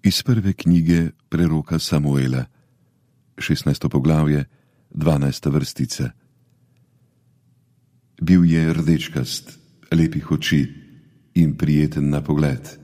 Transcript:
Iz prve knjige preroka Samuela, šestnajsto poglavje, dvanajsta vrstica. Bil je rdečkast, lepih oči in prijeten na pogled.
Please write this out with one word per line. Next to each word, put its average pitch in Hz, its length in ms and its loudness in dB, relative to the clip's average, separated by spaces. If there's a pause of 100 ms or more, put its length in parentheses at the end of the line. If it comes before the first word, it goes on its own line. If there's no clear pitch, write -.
Iz - 200 0
prve 107 300 0
knjige 85 580 2 (180)
preroka 80 500 -2
Samuela, 69 640 -2 (920)
šestnajsto - 500 -2
poglavje, 73 560 0 (460)
dvanajsta 73 600 -2
vrstica. 65 600 -4 (2000)
Bil 87 220 6
je 82 280 4
rdečkast, 78 840 -4 (340)
lepih - 400 0
oči 73 300 0 (720)
in 78 220 2
prijeten 76 540 0
na 73 120 -2
pogled. 73 460 -2 (160)